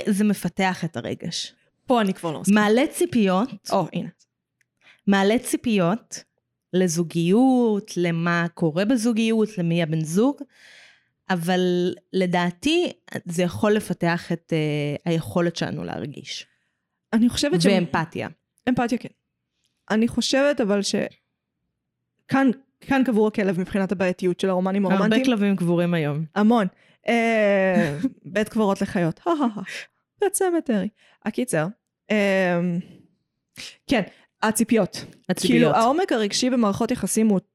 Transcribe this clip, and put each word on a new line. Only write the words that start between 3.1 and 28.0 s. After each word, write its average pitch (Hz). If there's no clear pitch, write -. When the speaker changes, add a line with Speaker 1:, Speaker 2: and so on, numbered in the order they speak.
Speaker 2:
או, 190
הנה. 165
Speaker 1:
מעלה 196
ציפיות 226
לזוגיות, 185
למה 170
קורה 170
בזוגיות, 226
למי 170
הבן 160
זוג, 196
אבל 180
לדעתי 185
זה 175
יכול 180
לפתח 175
את, 165
אה, 151
היכולת 170
שלנו -
להרגיש. -
Speaker 2:
אני 226
חושבת 233
ש- 170
Speaker 1:
ואמפתיה. 170
Speaker 2:
אמפתיה, 247
כן. -
אני 220
חושבת 269
אבל 202
ש-, -
כאן, 269
כאן 269
קבור 220
הכלב 196
מבחינת 190
הבעייתיות 180
של 190
הרומנים 190
Speaker 1:
הרבה 190
Speaker 2:
הרומנטיים. 220
Speaker 1:
כלבים 202
קבורים 175
היום. 147
Speaker 2:
המון. 214
אה, 202